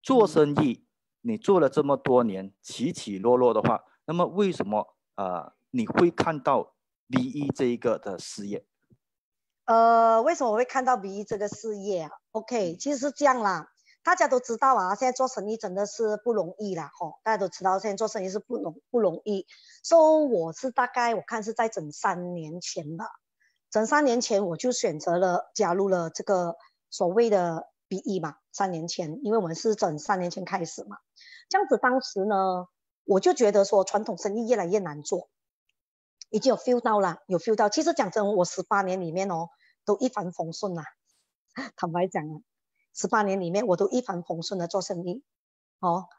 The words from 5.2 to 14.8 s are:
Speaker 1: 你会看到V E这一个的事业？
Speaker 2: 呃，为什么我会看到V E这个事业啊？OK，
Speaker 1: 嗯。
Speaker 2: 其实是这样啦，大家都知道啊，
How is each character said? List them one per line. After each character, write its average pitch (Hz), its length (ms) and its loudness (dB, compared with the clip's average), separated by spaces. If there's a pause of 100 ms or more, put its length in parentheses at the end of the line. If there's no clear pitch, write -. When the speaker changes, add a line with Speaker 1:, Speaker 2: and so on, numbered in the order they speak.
Speaker 1:
你 117 140 -2
会 175 240 4
看 160 300 -2
到 - 360 0 (320)
V 127 140 0
E 135 320 -4
这 139 120 -2
一 120 100 2
个 113 240 -2
的 95 180 -10
事 - 300 -12
业？ - 180 -8 (1000)
Speaker 2:
呃， 226 560 6
为 311 120 2
什 294 120 -2
么 220 60 2
我 208 40 2
会 240 80 2
看 254 220 -2
到 254 100 4
V 196 140 -8
E 202 160 -8
这 214 120 -6
个 208 120 -4
事 214 280 -8
业 196 260 -4
啊？ 147 80 -12 (200)
OK， 214 420 -4
Speaker 1:
嗯。 180 60 -12
Speaker 2:
其 285 140 -4
实 277 40 -4
是 269 140 -4
这 294 140 -2
样 254 160 4
啦， 185 280 -2 (320)
大 349 140 4
家 320 120 2
都 254 120 2
知 240 160 -4
道 262 200 4
啊， 190 200 0